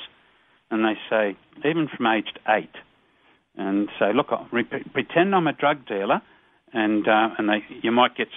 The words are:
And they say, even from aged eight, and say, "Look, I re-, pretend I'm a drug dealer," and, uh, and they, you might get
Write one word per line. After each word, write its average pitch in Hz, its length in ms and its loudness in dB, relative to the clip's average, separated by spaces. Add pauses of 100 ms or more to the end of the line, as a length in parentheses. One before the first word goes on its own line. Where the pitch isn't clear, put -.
(720)
And 110 140 0
they 107 120 0 (120)
say, 107 280 0 (320)
even 160 260 0
from 120 120 0
aged 110 400 0
eight, 110 240 0 (840)
and 98 320 0 (100)
say, 104 140 2
"Look, 139 180 0
I 113 200 -4
re-, 120 120 0 (300)
pretend 175 420 2
I'm 170 120 2
a 135 60 0
drug 143 320 0
dealer," 104 360 -2 (520)
and, 107 340 0
uh, 110 300 4
and 107 120 0
they, 104 140 0 (200)
you 117 80 2
might 123 240 4
get 113 220 -4